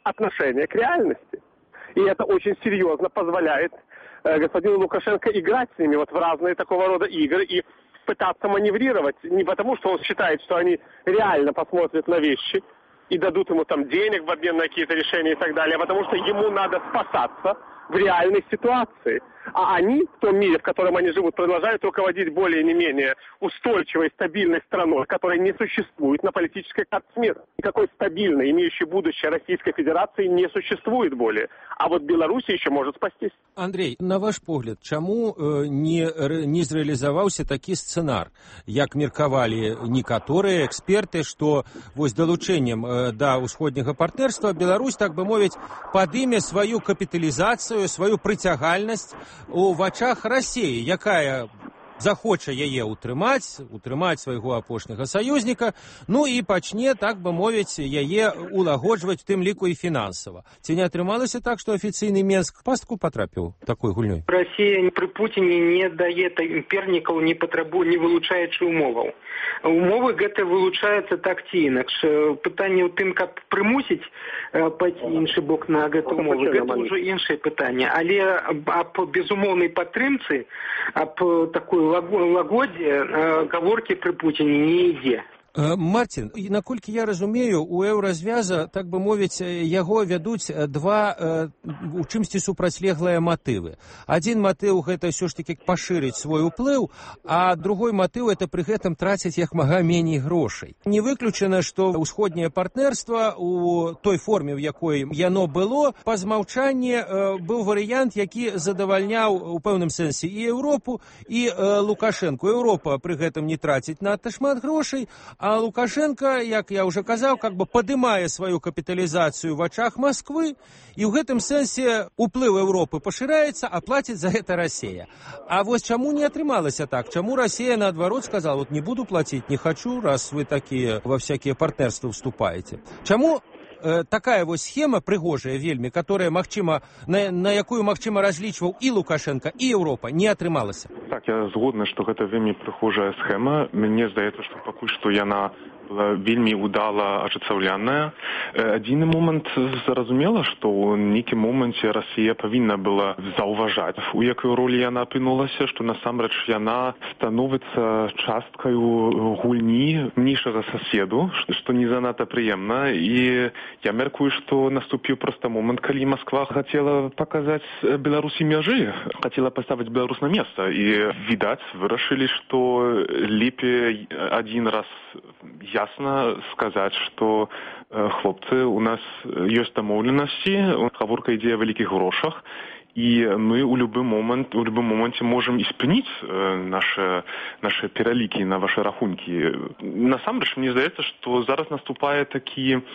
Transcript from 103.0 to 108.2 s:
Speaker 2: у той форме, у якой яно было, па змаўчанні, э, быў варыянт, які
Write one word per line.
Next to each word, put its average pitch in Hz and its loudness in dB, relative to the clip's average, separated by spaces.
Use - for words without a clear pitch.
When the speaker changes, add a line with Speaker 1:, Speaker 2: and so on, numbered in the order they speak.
Speaker 2:
у 175 0
той 190 2
форме, 156 0
у 143 -4
якой 147 -2
яно 180 2
было, 226 0
па 220 0
змаўчанні, 247 0
э, 196 -2
быў 214 -2
варыянт, 214 0
які 208 -4